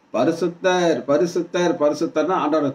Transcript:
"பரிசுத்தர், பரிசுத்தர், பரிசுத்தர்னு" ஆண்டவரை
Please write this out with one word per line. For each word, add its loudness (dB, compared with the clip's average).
"பரிசுத்தர், 0
பரிசுத்தர், 0
பரிசுத்தர்னு" 0
ஆண்டவரை 0